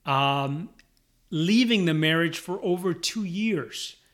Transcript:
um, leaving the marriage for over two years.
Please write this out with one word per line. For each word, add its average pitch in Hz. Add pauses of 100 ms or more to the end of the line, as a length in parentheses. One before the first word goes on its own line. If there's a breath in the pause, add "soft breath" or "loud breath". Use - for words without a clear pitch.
um, 139 (600)
leaving 208
the 160
marriage 160
for 180
over 180
two 190
years. 180 (160)